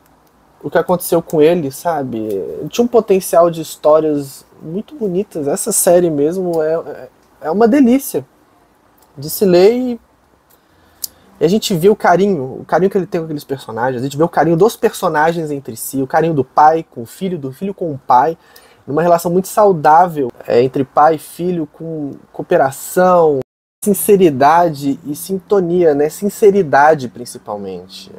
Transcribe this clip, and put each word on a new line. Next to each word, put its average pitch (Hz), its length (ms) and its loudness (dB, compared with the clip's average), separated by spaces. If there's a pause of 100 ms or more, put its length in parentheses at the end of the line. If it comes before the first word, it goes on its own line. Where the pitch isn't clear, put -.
(600)
o 143 80 -8
que - 80 0
aconteceu 170 440 0
com 160 200 0
ele, 156 300 2
sabe? 127 580 -6 (400)
Tinha 240 140 -2
um 240 40 0
potencial 190 640 2
de 160 120 -8
histórias 151 840 -2 (160)
muito 175 320 -12
bonitas. 190 540 -4
Essa 185 240 -4
série 180 380 0
mesmo 165 520 -2
é, 156 120 -2
é, - 360 -10 (340)
é 147 80 -6
uma 208 160 4
delícia 247 580 2 (920)
de 143 120 -12
se - 160 -2
ler 185 280 6
e, 247 260 -4 (1400)
e 147 60 0
a - 20 4
gente 214 260 0
vê 175 160 4
o 214 60 4
carinho, 175 640 0
o - 40 -14
carinho 180 260 0
que 208 60 -2
ele 180 100 -2
tem 180 120 -6
com 160 60 -8
aqueles 151 200 -10
personagens, 123 560 -6
a - 20 -6
gente 143 140 -8
vê 151 60 2
o 170 60 0
carinho 160 280 0
dos 208 180 2
personagens 165 760 -2
entre 139 280 -10
si, - 260 -6
o 131 40 -6
carinho 160 280 0
do 135 80 0
pai 160 440 2
com - 140 -16
o 117 40 -12
filho, 185 340 -8
do 135 120 -10
filho 196 220 -10
com 170 180 -6
o 135 60 -8
pai, 135 400 0 (480)
numa 143 160 -2
relação 170 300 0
muito 180 160 0
saudável, 160 840 2 (160)
é, 117 160 2
entre 135 220 0
pai 156 320 2
e 151 40 -8
filho, 170 520 -6
com 160 400 -10 (220)
cooperação, 160 1080 2 (420)
sinceridade 160 1200 2
e 185 100 -8
sintonia, 180 800 0
né? 147 140 0
Sinceridade, 156 1000 2
principalmente. 101 1120 -14